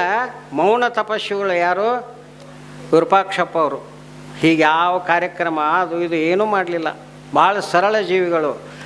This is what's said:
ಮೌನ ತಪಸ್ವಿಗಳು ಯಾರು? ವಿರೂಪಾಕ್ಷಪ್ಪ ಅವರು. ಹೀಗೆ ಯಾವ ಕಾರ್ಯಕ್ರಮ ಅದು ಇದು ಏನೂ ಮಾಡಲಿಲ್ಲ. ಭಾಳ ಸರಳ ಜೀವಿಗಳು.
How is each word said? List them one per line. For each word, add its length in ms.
ಮೌನ 360
ತಪಸ್ವಿಗಳು 640
ಯಾರು? 640
ವಿರೂಪಾಕ್ಷಪ್ಪ 680
ಅವರು. 400
ಹೀಗೆ 220
ಯಾವ 360
ಕಾರ್ಯಕ್ರಮ 640
ಅದು 420
ಇದು 120
ಏನೂ 320
ಮಾಡಲಿಲ್ಲ. 500
ಭಾಳ 260
ಸರಳ 400
ಜೀವಿಗಳು. 600